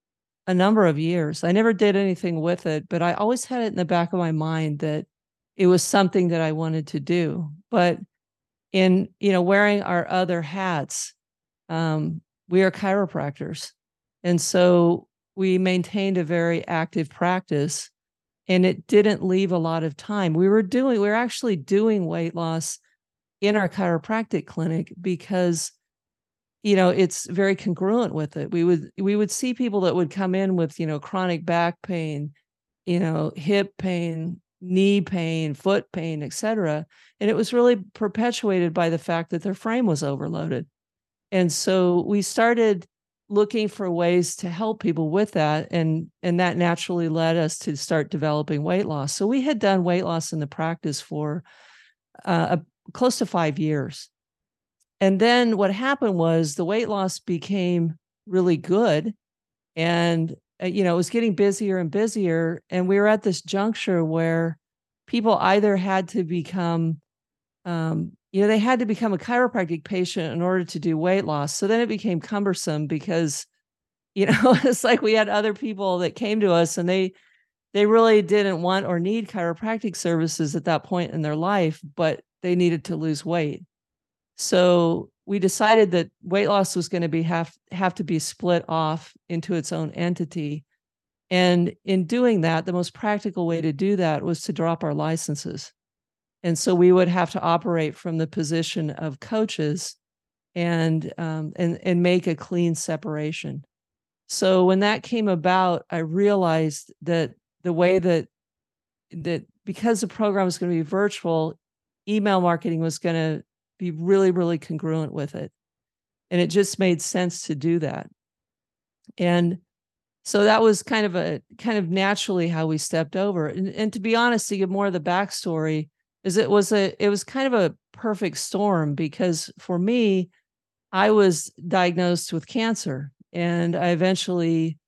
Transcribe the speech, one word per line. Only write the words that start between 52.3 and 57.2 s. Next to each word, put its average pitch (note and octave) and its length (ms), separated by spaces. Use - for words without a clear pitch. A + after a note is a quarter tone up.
a, - 340
close - 260
to G#3 80
five D#3+ 320
years. D3+ 520
And F#3+ 180
then A#3 380
what G3 160
happened A#3+ 440
was E3 380
the F3 120
weight G#3+ 220
loss F#3+ 300
became F3 760